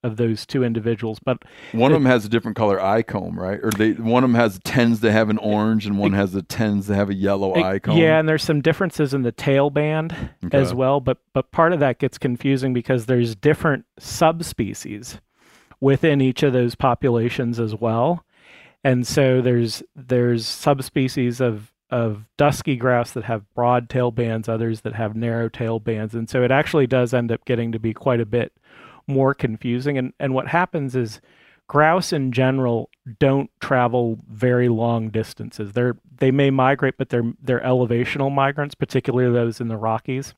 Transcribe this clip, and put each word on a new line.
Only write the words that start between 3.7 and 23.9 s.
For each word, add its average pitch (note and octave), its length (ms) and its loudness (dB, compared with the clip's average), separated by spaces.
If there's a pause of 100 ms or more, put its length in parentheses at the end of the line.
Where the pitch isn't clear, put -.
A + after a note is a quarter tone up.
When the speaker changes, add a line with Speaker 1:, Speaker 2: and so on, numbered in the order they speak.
Speaker 2:
they, G#2+ 220 2
one A#2 300 2
of B2+ 60 2
'em A#2 60 4
has, A2 280 2
tends A#2 380 2
to A2 100 4
have A2 180 4
an A2 80 0
orange G#2+ 480 0
and G2+ 140 -2
one G2+ 140 2
Speaker 1:
It G2 40 0
Speaker 2:
has G2 180 0
a, F#2+ 60 -2
tends G2+ 460 -2
to G#2 80 0
have G2+ 140 0
a G2+ 60 -2
yellow G2 380 0
Speaker 1:
it F3+ 100 2
Speaker 2:
eye F#2+ 160 -2
comb. E3 180 2
Speaker 1:
Yeah, D#3+ 220 6
and D#3 80 0
there's D#3 160 0
some D3+ 180 0
differences D#3 520 0
in C#3 80 0
the A#2+ 100 0
tail C#3 380 2
band D#3 460 -2 (360)
as C#3 180 2
Speaker 2:
Okay. A#2+ 60 -4
Speaker 1:
well, C3+ 260 2
but, B2+ 180 -2 (140)
but - 180 -4
part E3 220 4
of D#3 80 -2
that C3 180 0
gets - 180 -4
confusing C3 560 -2
because A#2+ 320 0
there's A#2+ 300 0
different D3+ 500 0 (140)
subspecies B2 1200 -2 (600)
within C#3 420 4
each C3 200 0
of C#3 120 2
those A#2+ 200 2
populations A#2+ 840 0
as A2 160 -4
well. A#2 480 0 (600)
And B2 220 0
so C3 360 2
there's, A#2+ 420 0 (120)
there's A#2+ 520 0
subspecies C3 960 -2
of, A2 320 -4 (160)
of A2+ 360 -4 (120)
dusky D3 400 0
grouse A#2+ 340 0
that A2+ 140 -8
have A2 300 -6
broad A#2+ 340 0
tail B2 220 0